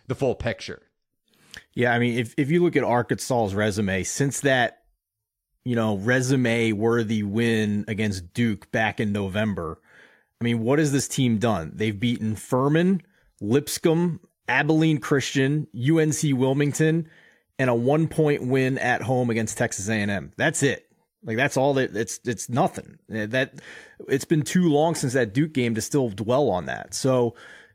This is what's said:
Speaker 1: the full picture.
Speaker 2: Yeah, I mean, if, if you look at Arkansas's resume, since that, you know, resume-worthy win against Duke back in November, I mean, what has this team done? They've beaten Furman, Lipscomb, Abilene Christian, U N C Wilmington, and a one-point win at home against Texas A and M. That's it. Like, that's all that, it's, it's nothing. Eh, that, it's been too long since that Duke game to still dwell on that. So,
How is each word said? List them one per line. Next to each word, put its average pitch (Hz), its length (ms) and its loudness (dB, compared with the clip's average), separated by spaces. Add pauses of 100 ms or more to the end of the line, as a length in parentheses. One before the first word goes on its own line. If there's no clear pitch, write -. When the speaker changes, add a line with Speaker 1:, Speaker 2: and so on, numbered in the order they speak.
Speaker 1:
the 123 80 -6
full 123 180 0
picture. - 480 -8 (920)
Speaker 2:
Yeah, 120 180 2
I 120 80 2
mean, 120 180 0
if, 120 180 -4
if 139 140 0
you 175 140 4
look 156 100 2
at 139 80 2
Arkansas's 117 720 0
resume, 98 480 0
since 139 380 -2
that, 131 420 0 (840)
you 123 120 -2
know, 110 220 0
resume-worthy 117 1200 2
win 104 640 0
against 98 480 -4
Duke 113 380 -2
back 110 260 0
in 107 140 -2
November, 98 680 -2 (600)
I 117 40 -4
mean, 117 160 0
what 131 200 2
has 147 100 2
this 135 160 0
team 120 320 2
done? 98 360 0
They've 107 240 -4
beaten 110 360 -2
Furman, 156 680 0 (380)
Lipscomb, 156 800 0 (300)
Abilene 151 500 4
Christian, 143 720 0
U 147 280 2
N 156 100 2
C 147 220 0
Wilmington, 147 760 2 (520)
and 127 100 2
a 120 40 4
one-point 147 760 2
win 131 300 2
at 120 240 0
home 123 280 0
against 110 260 -2
Texas 107 320 -4
A 110 40 0
and 104 180 0
M. 98 260 -6
That's 147 280 0
it. 123 220 0 (360)
Like, 113 140 -6
that's 135 220 0
all 135 160 2
that, 131 200 0
it's, 110 300 -4
it's 120 240 -6
nothing. 143 500 -2 (140)
Eh, 107 140 -4
that, 131 340 -4 (480)
it's 135 160 0
been 160 160 2
too 180 300 2
long 156 240 2
since 131 180 -4
that 120 220 0
Duke 156 180 0
game 120 220 0
to 107 80 -4
still 135 260 0
dwell 117 400 0
on 90 160 -2
that. 60 300 -10
So, 127 400 0 (400)